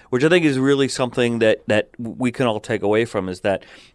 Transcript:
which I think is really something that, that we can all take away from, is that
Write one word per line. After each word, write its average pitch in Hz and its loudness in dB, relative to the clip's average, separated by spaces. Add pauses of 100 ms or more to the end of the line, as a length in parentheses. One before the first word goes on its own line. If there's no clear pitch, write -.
(120)
which 127 0
I 160 6
think 170 4
is 135 2
really 139 2
something 120 -2
that, 110 2
that 107 0
we 120 -6
can 131 -2
all 107 -2
take 110 -6
away 107 2
from, 95 -6
is 90 -8
that 95 -2 (320)